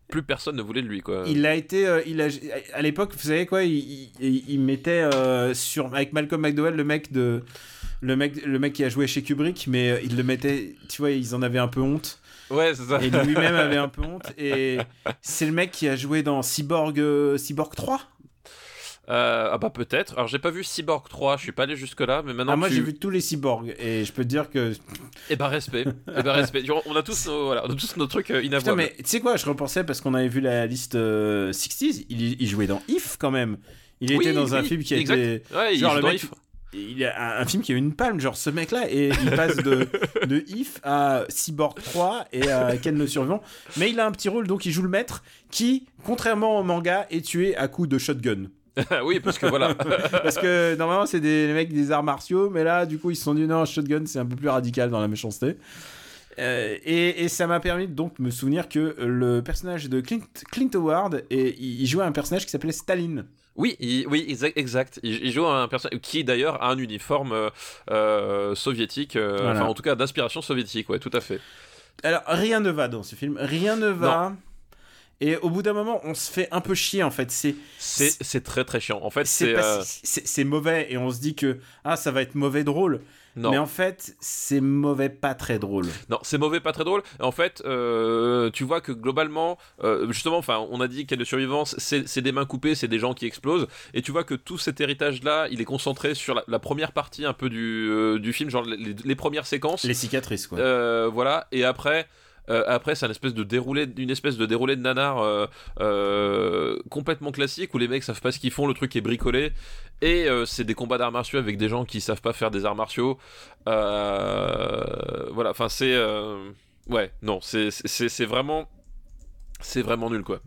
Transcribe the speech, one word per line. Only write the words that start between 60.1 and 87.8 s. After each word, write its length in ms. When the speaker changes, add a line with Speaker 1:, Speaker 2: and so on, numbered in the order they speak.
Speaker 2:
Clint 220
Howard, 560
et, 280
il, 240
il 60
jouait 160
un 80
personnage 320
qui 80
s'appelait 180
Staline. 560
Speaker 1:
Oui, 240
il, 260
oui, 220
exa-, 260
exact. 480
Il, 220
il 80
joue 140
un 200
personnage 340
qui 220
d'ailleurs 400
a 80
un 80
uniforme, 540
euh, 180
euh, 640
soviétique, 640
euh, 260
Speaker 2:
Voilà. 180
Speaker 1:
enfin 80
en 60
tout 80
cas 140
d'inspiration 440
soviétique, 480
ouais, 120
tout 120
à 80
fait. 200
Speaker 2:
Alors 240
rien 320
ne 100
va 160
dans 160
ce 140
film, 240
rien 340
ne 140
va. 420
Speaker 1:
Non. 60
Speaker 2:
Et 180
au 120
bout 120
d'un 100
moment, 320
on 100
se 160
fait 220
un 80
peu 140
chier 280
en 80
fait. 220
C'est, 240
Speaker 1:
C'est, 320
Speaker 2:
c'est, 120
Speaker 1:
c'est 180
très 240
très 140
chiant. 240
En 80
fait, 160
Speaker 2:
c'est 200
Speaker 1:
c'est, 80
Speaker 2:
pas 240
Speaker 1:
euh, 60
Speaker 2:
si, 200
c'est, 240
c'est 160
mauvais 480
et 40
on 140
se 80
dit 160
que 240
ah 140
ça 160
va 100
être 140
mauvais 260
drôle. 380
Speaker 1:
Non. 160
Speaker 2:
Mais 80
en 80
fait, 540
c'est 400
mauvais 480
pas 260
très 240
drôle. 280
Speaker 1:
Non, 140
c'est 160
mauvais 220
pas 120
très 120
drôle. 180
En 120
fait, 320
euh, 840